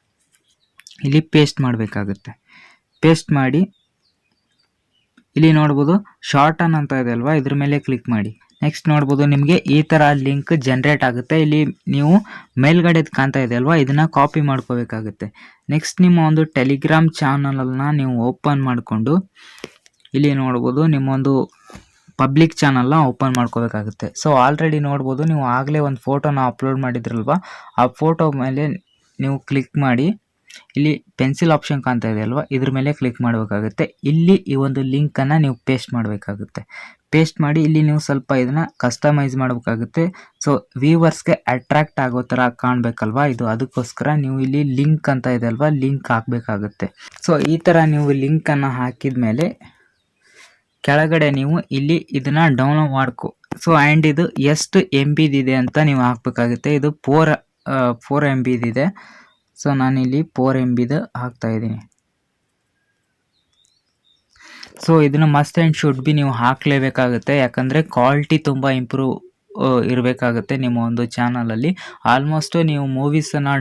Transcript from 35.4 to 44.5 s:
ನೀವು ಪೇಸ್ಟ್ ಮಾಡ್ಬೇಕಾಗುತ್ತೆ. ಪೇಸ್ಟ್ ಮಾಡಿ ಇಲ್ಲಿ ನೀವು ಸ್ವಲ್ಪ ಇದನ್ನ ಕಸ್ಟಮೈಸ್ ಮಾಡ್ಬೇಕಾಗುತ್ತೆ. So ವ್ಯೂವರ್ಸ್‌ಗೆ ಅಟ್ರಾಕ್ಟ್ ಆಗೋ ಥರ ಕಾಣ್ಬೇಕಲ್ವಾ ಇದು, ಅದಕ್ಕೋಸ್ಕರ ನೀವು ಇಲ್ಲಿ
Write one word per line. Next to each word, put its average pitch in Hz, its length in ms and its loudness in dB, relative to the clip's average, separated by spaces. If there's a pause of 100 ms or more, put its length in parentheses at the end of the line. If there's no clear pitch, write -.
ನೀವು 131 120 -2 (120)
ಪೇಸ್ಟ್ 131 280 -4
ಮಾಡ್ಬೇಕಾಗುತ್ತೆ. 104 640 -8 (520)
ಪೇಸ್ಟ್ 160 300 0
ಮಾಡಿ 151 220 0
ಇಲ್ಲಿ 156 220 2
ನೀವು 151 180 0
ಸ್ವಲ್ಪ 139 260 -4 (100)
ಇದನ್ನ 139 200 -2 (220)
ಕಸ್ಟಮೈಸ್ 139 580 0
ಮಾಡ್ಬೇಕಾಗುತ್ತೆ. 120 600 -4 (400)
So 147 60 0 (320)
ವ್ಯೂವರ್ಸ್‌ಗೆ 165 520 2 (180)
ಅಟ್ರಾಕ್ಟ್ 147 520 -2
ಆಗೋ 123 180 -2
ಥರ 127 260 0 (140)
ಕಾಣ್ಬೇಕಲ್ವಾ 120 680 -2
ಇದು, 120 200 -6
ಅದಕ್ಕೋಸ್ಕರ 127 560 -6 (160)
ನೀವು 131 200 -4
ಇಲ್ಲಿ 139 180 -2 (160)